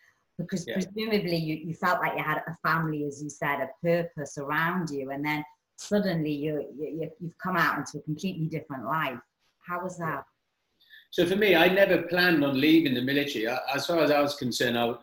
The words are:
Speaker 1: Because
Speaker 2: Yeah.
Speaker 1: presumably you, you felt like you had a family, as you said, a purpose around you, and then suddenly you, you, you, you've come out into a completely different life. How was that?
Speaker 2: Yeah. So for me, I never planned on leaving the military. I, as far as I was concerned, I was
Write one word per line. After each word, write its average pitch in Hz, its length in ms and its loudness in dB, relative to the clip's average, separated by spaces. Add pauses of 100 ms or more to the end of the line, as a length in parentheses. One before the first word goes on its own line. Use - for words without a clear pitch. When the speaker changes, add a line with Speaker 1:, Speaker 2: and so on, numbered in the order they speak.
(380)
Speaker 1:
Because 170 300 -6
Speaker 2:
Yeah. - 60 -6
Speaker 1:
presumably 190 640 -2
you, 156 180 -2
you 165 180 -6
felt 180 280 0
like 156 160 -2
you 151 60 -2
had 151 220 -2
a 165 120 -10 (100)
family, 156 380 0
as 143 180 -8
you 147 60 -8
said, 143 320 -2
a 131 80 -4 (120)
purpose 170 560 -2
around 160 520 -2
you, 139 220 -6
and 143 140 -4
then 151 200 -2 (320)
suddenly 180 540 0
you, 147 460 -2
you, 147 100 -6 (120)
you, 160 100 -6 (120)
you've 170 160 -10
come 185 180 -4
out 147 220 2
into 147 220 -6
a - 20 -14
completely 160 460 -4
different 147 380 -8
life. 139 340 -2 (460)
How 175 160 -6
was 170 180 -8
that? 170 60 -6
Speaker 2:
Yeah. 147 160 -4 (880)
So 175 160 2
for 190 80 2
me, 208 200 6
I 165 120 8
never 185 360 4
planned 175 400 4
on 131 160 2
leaving 156 360 6
the 123 80 -2
military. 139 440 0
I, 123 120 -2 (160)
as - 100 -4
far 170 140 2
as 147 100 4
I 147 100 4
was 143 160 2
concerned, 120 400 0
I 120 100 2
was 120 180 -2